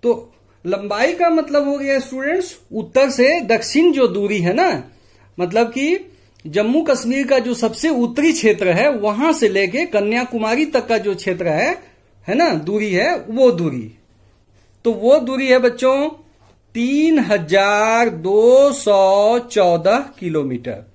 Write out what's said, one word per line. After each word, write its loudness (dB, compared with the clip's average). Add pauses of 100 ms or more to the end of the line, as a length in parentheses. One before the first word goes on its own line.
तो -4 (340)
लंबाई -2
का 2
मतलब 0
हो -4
गया -2
स्टूडेंट्स, -6 (120)
उत्तर 0
से 2
दक्षिण 2
जो 2
दूरी -2
है 0
ना, 0 (500)
मतलब 0
कि -4 (360)
जम्मू 0
कश्मीर 0
का 2
जो -2
सबसे -2
उत्तरी 0
क्षेत्र 0
है, 2
वहां 0
से 0
लेके -2
कन्याकुमारी -2
तक -2
का 0
जो -4
क्षेत्र -6
है, -2 (460)
है -2
ना, 2
दूरी -4
है, 0
वो 2
दूरी। -4 (920)
तो 0
वो 2
दूरी -4
है 4
बच्चों 0 (680)
तीन 0
हजार 2
दो 4
सौ 2
चौदह 2
किलोमीटर। -6 (100)